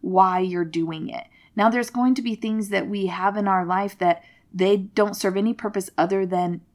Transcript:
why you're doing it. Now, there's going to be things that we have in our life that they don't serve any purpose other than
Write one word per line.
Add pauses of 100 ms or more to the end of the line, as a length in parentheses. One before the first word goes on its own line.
why
you're
doing
it. (300)
Now,
there's
going
to
be
things
that
we
have
in
our
life
that (280)
they
don't
serve
any
purpose
other
than (120)